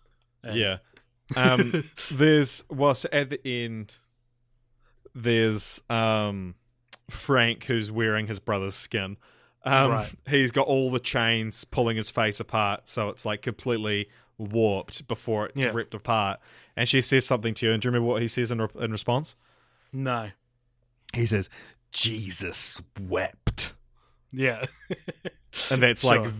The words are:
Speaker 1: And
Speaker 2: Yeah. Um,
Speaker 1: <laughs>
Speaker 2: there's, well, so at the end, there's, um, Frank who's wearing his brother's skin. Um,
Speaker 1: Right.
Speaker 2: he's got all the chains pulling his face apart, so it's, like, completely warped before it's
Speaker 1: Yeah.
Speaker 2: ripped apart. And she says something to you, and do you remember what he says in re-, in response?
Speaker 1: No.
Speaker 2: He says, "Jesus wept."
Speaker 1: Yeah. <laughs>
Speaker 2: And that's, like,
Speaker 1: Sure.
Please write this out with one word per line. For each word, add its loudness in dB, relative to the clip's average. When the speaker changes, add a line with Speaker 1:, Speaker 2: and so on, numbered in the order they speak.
Speaker 1:
And -4
Speaker 2:
Yeah. 0
Um, 4
Speaker 1:
<laughs> -10
Speaker 2:
there's, 4
well, 2
so -6
at 0
the -8
end, -6
there's, 2
um, 0
Frank 0
who's -2
wearing 0
his -6
brother's -2
skin. -6
Um, 4
Speaker 1:
Right. -2
Speaker 2:
he's 2
got 2
all 2
the 0
chains -2
pulling 0
his -6
face 0
apart, -2
so -4
it's, -10
like, -4
completely -2
warped 0
before -2
it's -10
Speaker 1:
Yeah. 2
Speaker 2:
ripped -4
apart. 0
And 0
she 4
says 2
something 0
to -4
you, 4
and 2
do -2
you 0
remember 2
what 0
he 0
says -2
in -2
re-, -2
in -4
response? -2
Speaker 1:
No. -4
Speaker 2:
He 2
says, 0
"Jesus 0
wept." -2
Speaker 1:
Yeah. -2
<laughs> -8
Speaker 2:
And 2
that's, 4
like, 6
Speaker 1:
Sure. -6